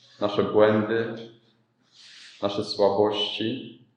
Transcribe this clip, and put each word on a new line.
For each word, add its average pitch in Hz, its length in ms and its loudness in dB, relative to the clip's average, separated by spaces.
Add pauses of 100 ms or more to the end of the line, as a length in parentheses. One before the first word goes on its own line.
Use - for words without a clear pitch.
(200)
nasze 104 220 0
błędy, 107 720 2 (1300)
nasze 101 220 -4
słabości 104 1200 -2 (120)